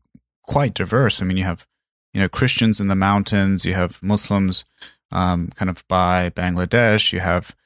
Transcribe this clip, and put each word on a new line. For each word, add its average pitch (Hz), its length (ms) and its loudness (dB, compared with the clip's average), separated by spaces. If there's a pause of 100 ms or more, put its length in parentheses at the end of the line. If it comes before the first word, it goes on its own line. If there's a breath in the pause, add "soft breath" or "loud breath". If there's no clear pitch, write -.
(420)
quite 143 320 -2
diverse. 107 460 0
I 98 40 -2
mean, 92 120 -2
you 92 80 0
have, 87 220 -6 (460)
you - 80 -2
know, 92 80 2
Christians 113 520 0
in 98 80 0
the 98 60 0
mountains, 98 720 0
you 90 100 -2
have 90 280 -4
Muslims, 98 640 0 (460 loud breath)
um, 90 460 0
kind 95 120 -4
of - 200 -8
by 90 420 2
Bangladesh, 90 840 0
you 92 80 -4
have, 90 460 -2